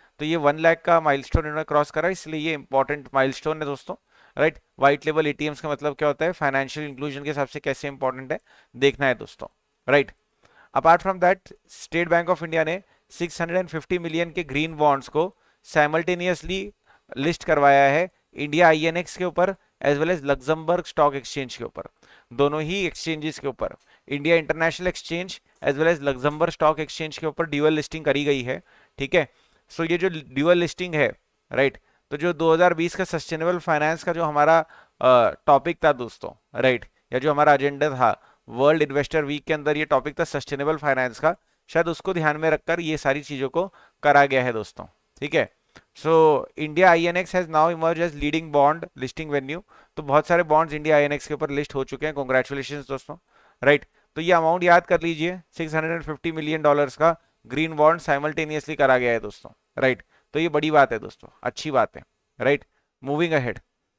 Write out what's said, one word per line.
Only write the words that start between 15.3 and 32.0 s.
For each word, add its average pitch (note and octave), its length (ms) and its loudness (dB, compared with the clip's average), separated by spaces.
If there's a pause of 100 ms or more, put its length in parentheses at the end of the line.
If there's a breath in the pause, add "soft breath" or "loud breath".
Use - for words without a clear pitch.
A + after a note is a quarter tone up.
साइमल्टेनियसली E3+ 920 0 (560 soft breath)
लिस्ट D#3 260 -2
करवाया C#3 480 6
है E3+ 180 0 (260)
इंडिया D3 320 2
आईएनएक्स D#3+ 500 0
के F3+ 80 -4
ऊपर F3+ 300 0 (300)
as C#3+ 120 2
well D#3+ 140 0
as D#3+ 120 -2
लग्जमबर्ग D#3 640 -2
स्टॉक D3 300 0
एक्सचेंज C3 420 -10
के A#2 60 -10
ऊपर। - 240 -12 (460 soft breath)
दोनों C#3+ 280 0
ही F3+ 240 -4
एक्सचेंजेस D#3 540 -6
के C#3 80 -8
ऊपर, A2+ 280 -8 (320 soft breath)
इंडिया C#3+ 280 0
इंटरनेशनल E3 520 -2
एक्सचेंज F3+ 520 -8 (240)
as C#3+ 120 0
well D#3+ 200 2
as C#3+ 60 -12
लग्जमबर्ग D3 500 -2
स्टॉक D#3 280 0
एक्सचेंज D#3 380 -10
के D#3+ 100 -6
ऊपर D#3+ 180 -4
ड्यूअल D3+ 280 2
लिस्टिंग D#3 320 -6
करी C#3+ 200 0
गई C#3 180 0
है, C3 180 -6 (380 soft breath)
ठीक C3+ 160 -4
है। D#3+ 120 2 (440)
So E3 200 -4
ये F3 60 0
जो F#3 120 0
ड्यूअल D#3 480 2
लिस्टिंग E3+ 380 -4
है, C#3 120 2 (440)
राइट, C3 260 0 (340)